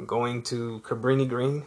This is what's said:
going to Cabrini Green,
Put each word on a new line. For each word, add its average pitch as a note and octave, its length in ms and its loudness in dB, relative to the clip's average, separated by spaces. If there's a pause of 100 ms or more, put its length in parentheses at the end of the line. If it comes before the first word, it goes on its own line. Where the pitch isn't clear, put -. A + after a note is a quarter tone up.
going A#2+ 420 0
to A#2 360 -4
Cabrini B2+ 480 2
Green, C3+ 380 0